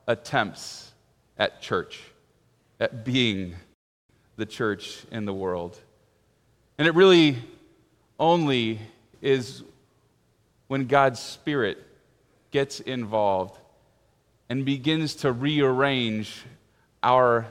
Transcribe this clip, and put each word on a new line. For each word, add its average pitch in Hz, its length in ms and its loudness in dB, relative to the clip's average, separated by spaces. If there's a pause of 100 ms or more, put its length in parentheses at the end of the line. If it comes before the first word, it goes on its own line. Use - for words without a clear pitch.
attempts - 840 -4 (460)
at - 240 -2
church, - 400 -6 (800)
at 113 240 -4
being 107 500 -2 (800)
the 110 100 -6
church - 680 -6
in 110 140 -8
the 98 80 -4
world. 90 440 -6 (1000)
And 151 100 2
it 165 80 2
really 170 400 8 (840)
only 135 600 0 (420)
is 131 420 -2 (1080)
when 135 180 -4
God's 135 320 4
Spirit 131 580 -4 (760)
gets 139 280 -2
involved 104 800 -2 (880)
and 135 160 -4
begins 143 520 -2
to 139 180 0
rearrange 131 1080 0 (600)
our 120 480 4